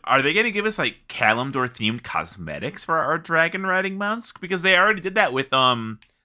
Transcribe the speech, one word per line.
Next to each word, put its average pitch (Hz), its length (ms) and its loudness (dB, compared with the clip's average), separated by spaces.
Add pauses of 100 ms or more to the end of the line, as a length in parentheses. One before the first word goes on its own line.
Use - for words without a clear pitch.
are 131 180 4
they 147 100 2
gonna 220 200 2
give 202 120 -2
us, 214 140 -4
like, 131 300 -4
Kalimdor-themed 120 960 0
cosmetics 80 800 -8
for 165 140 0
our 151 200 0
dragon 170 480 -2
riding 190 320 -2
mounts? 214 340 -4
Because 180 300 -4
they 185 160 6
already 202 220 4
did 185 160 -6
that 185 160 2
with, 135 200 -2
um, 120 460 2 (260)